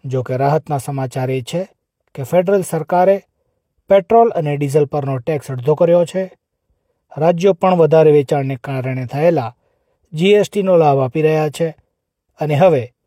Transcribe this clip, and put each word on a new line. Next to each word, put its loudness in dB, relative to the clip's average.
જો -4
કે -6
રાહતના -2
સમાચાર -8
એ -4
છે -8
કે -12
ફેડરલ 0
સરકારે -2
પેટ્રોલ 2
અને -4
ડીઝલ 0
પરનો -6
ટેક્સ -6
અડધો -2
કર્યો 2
છે. -8
રાજ્યો 2
પણ 0
વધારે 4
વેચાણને 0
કારણે -8
થયેલા -2
જી 0
એસ 2
ટી -4
નો 2
લાભ 4
આપી -2
રહ્યા 0
છે -6
અને -2
હવે 2